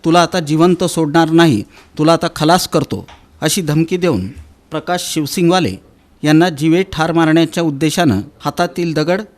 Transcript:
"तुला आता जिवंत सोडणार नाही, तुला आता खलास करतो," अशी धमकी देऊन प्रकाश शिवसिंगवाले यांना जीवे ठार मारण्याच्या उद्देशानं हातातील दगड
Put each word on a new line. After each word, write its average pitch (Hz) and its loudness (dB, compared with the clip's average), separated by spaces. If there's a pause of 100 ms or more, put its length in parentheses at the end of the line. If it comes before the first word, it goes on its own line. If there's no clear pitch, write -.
"तुला 170 4
आता 175 -2
जिवंत 165 2
सोडणार 160 0
नाही, 160 4 (360)
तुला 156 4
आता 165 0 (100)
खलास 165 2
करतो," - -4 (340)
अशी 160 -2
धमकी 160 0
देऊन 127 -2 (420)
प्रकाश 175 -6 (140)
शिवसिंगवाले 165 -2 (480)
यांना 156 4
जीवे 160 0
ठार 165 -4
मारण्याच्या 160 2
उद्देशानं 147 0 (200)
हातातील 170 -4
दगड 165 -2 (180)